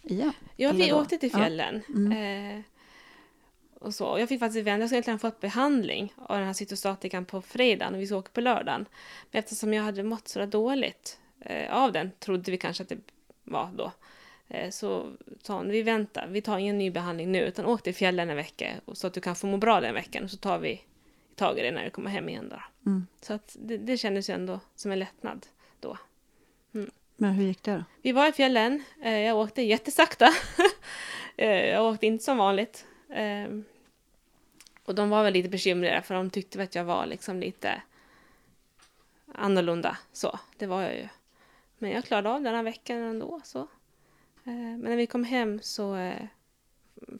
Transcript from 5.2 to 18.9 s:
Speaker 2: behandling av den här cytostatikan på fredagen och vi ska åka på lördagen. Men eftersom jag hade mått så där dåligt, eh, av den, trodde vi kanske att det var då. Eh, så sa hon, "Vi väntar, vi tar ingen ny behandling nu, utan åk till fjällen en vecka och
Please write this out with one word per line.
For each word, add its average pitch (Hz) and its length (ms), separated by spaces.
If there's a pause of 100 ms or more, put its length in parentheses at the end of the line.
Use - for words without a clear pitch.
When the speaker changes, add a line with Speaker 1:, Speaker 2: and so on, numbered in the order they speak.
Speaker 2:
behandling 208 760
av 202 200
den 196 100
här 190 60
cytostatikan 196 720
på 190 160
fredagen 233 540
och 190 60
vi 196 60
ska 202 100
åka 190 160
på 240 80
lördagen. 208 440 (460)
Men 220 80
eftersom 214 340
jag 214 100
hade 196 200
mått 220 240
så - 120
där 202 80
dåligt, 226 720 (200)
eh, - 340 (100)
av 233 80
den, 180 280
trodde 185 320
vi 180 60
kanske 175 260
att - 60
det - 80 (460)
var 151 320
då. - 160 (580)
Eh, - 200
så 196 420 (300)
sa 202 160
hon, 180 120
"Vi 220 140
väntar, 214 440
vi 196 140
tar 214 160
ingen 202 200
ny 190 140
behandling 175 400
nu, 185 80
utan 180 260
åk 220 180
till 180 120
fjällen 180 340
en 147 60
vecka - 360 (140)
och - 120